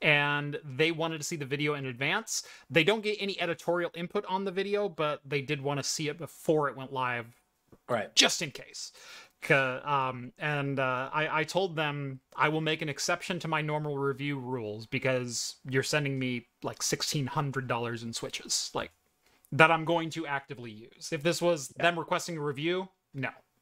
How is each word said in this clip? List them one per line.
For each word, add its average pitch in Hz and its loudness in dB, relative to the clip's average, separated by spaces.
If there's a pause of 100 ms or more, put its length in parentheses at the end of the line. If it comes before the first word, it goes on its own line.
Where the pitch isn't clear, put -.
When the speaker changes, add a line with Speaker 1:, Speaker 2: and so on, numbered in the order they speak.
Speaker 1:
and 147 2
they 151 2
wanted 160 -2
to 143 -8
see 175 -4
the 143 -6
video 147 0
in 139 -6
advance. 139 -4 (240)
They 156 6
don't 214 4
get 208 0
any 196 -4
editorial 170 0
input 180 -4
on 190 -2
the 196 -2
video, 202 -2
but 151 -2
they 143 0
did 143 -4
wanna 143 -2
see - -2
it 147 -6
before 151 2
it 120 -6
went 131 -12
live, 123 -2 (480)
Speaker 2:
Right. 107 -2
Speaker 1:
just - 6
in 147 -4
case. - -14 (480)
'Ca-, 135 4
um, 131 0
and, 143 0
uh, 131 0
I, 151 2
I 156 0
told 180 0
them 143 -2 (160)
I 143 4
will 156 2
make 156 0
an 156 -2
exception 175 -2
to 160 -6
my 156 2
normal 151 -2
review 139 -2
rules 113 -6
because 127 -2
you're 131 2
sending 143 0
me, 127 -2 (140)
like, 123 -6
sixteen - 0
hundred 135 -2
dollars 117 -2
in 117 -6
Switches, - -4
like, - -4 (600)
that 160 10
I'm 160 4
going 165 2
to 160 -6
actively 131 -6
use. - -14
If 147 -2
this 165 2
was 165 2
Speaker 2:
Yeah. - 0
Speaker 1:
them 170 4
requesting 170 -2
a 151 -4
review, 165 -2 (240)
no. 131 -4 (320)